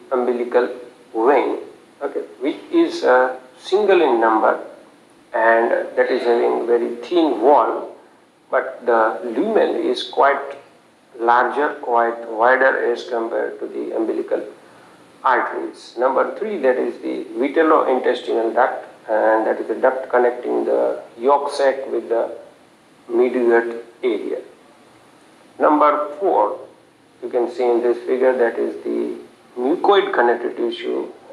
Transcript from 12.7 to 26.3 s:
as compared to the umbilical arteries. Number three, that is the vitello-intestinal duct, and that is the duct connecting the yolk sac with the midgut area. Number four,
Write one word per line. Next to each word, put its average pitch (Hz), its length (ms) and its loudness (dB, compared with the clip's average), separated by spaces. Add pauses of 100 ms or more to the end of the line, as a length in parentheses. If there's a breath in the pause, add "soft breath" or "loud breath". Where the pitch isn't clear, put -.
as 117 160 -6
compared 120 520 -4
to - 80 -8
the 120 280 -8
umbilical - 480 -2 (800 loud breath)
arteries. - 720 -2
Number 127 440 0
three, 208 180 -4
that 131 180 2
is 117 260 -4
the 117 200 -6 (160)
vitello-intestinal 127 1120 2
duct, 123 320 0 (240)
and 110 380 2
that - 140 0
is - 80 -6
the 113 80 -4
duct 131 340 0
connecting 120 540 0
the 120 400 -2 (120)
yolk 139 360 0
sac 135 360 0
with 117 200 -6
the 113 280 -2 (720)
midgut 117 720 2 (220)
area. 104 380 -2 (1160)
Number 147 500 4 (100)
four, 107 400 0 (640)